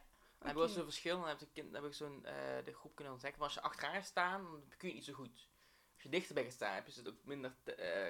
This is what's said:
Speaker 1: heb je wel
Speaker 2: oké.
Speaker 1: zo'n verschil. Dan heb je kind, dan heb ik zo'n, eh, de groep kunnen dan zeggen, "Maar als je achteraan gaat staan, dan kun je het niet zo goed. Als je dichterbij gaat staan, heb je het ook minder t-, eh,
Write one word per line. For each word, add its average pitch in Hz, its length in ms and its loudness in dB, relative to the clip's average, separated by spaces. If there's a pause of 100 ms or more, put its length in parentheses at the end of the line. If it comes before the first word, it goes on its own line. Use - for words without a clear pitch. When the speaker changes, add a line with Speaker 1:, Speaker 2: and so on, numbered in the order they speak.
(380)
Speaker 1:
heb - 100 -2
je 143 60 2
wel 156 100 8
Speaker 2:
oké. 185 80 6
Speaker 1:
zo'n 175 120 0
verschil. 170 340 2
Dan 165 100 0
heb 147 120 0
je 151 120 -10
kind, 151 200 -8
dan 143 100 -4
heb 147 80 -2
ik 143 60 -8
zo'n, 143 280 -6
eh, 135 400 -2
de 135 100 -6
groep - 200 -14
kunnen 139 180 -6
dan 127 100 -8
zeggen, 143 160 -2
"Maar 147 100 2
als - 80 -2
je - 60 -2
achteraan 147 320 2
gaat 196 100 2
staan, 185 380 4
dan 160 260 -10
kun - 100 -18
je 180 80 -6
het 175 80 0
niet 147 100 -8
zo 147 80 -6
goed. 135 360 -10 (460)
Als - 80 -20
je 135 60 -14
dichterbij 147 360 4
gaat 123 80 -4
staan, 101 220 2
heb 101 120 -2
je 139 140 -12
het 117 80 -6
ook - 160 -8
minder 131 380 -4
t-, - 120 -6
eh, 90 120 -2 (240)